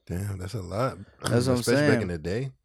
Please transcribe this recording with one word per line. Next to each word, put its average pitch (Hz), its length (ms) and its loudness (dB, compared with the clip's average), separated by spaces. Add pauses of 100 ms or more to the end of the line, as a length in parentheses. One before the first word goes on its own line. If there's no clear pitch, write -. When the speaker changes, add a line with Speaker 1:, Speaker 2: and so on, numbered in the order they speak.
Speaker 1:
Damn, 98 320 -4
that's 90 160 -10
a 101 60 -6
lot. 92 360 -4 (240)
Speaker 2:
That's 120 260 2
what 127 60 4
I'm 123 60 2
Speaker 1:
Especially 120 220 4
back 147 100 6
Speaker 2:
saying. 120 100 4
Speaker 1:
in 95 60 -2
the 87 100 -4
day. 107 340 -4 (140)